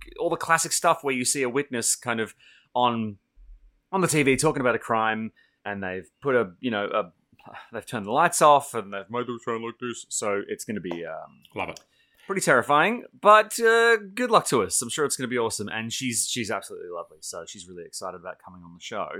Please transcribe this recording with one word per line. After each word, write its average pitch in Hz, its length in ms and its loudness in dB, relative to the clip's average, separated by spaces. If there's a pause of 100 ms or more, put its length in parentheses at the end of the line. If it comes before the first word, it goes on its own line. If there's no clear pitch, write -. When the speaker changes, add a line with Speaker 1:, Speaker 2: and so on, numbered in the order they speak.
(200)
Speaker 1:
all 170 120 0
the - 60 0
classic 165 340 2
stuff - 320 2
where 139 100 0
you 127 120 -2
see 139 180 0
a 123 60 0
witness 123 460 -2
kind 117 240 -4
of 110 140 -4 (400)
on, 113 440 0 (720)
on 190 100 0
the 170 60 2
T 147 160 2
V 135 120 6
talking 147 260 0
about 123 120 4
a 113 60 -2
crime, 110 540 -2 (300)
and 101 200 -6
they've 92 260 -8 (100)
put 139 160 0
a, 101 240 2
you 127 120 -2
know, 101 160 0
a, 95 240 -2 (600)
they've 110 140 -10
turned 104 220 -6
the 104 40 -4
lights 160 300 2
off, 147 320 6
and 101 180 -6
they've 98 200 -10
made 120 160 -4
them 120 180 -6
sound 113 180 -4
like 117 160 -10
this. 120 300 -10
So 101 380 -2
it's - 180 -8
gonna 107 160 -6
be, 87 240 -8
um, 78 380 -14 (100)
Speaker 2:
Love 92 160 -6
it. - 100 -14 (460)
Speaker 1:
pretty 190 160 -4
terrifying, 151 640 4 (160)
but, 214 360 6
uh, 233 380 6 (180)
good 247 180 -2
luck 190 160 6
to 127 160 2
us. - 180 -2
I'm 117 80 -6
sure 151 160 -2
it's 131 100 -2
gonna 127 140 -6
be 123 80 -2
awesome, 110 320 -2
and 110 240 -6
she's, 120 340 -2
she's 113 240 -4
absolutely 92 380 -8
lovely, 82 320 -12
so 85 260 -12
she's 92 220 -16
really 87 160 -14
excited 90 340 -12
about 87 240 -14
coming 90 220 -20
on 85 80 -20
the 85 80 -20
show. 98 260 -6 (120)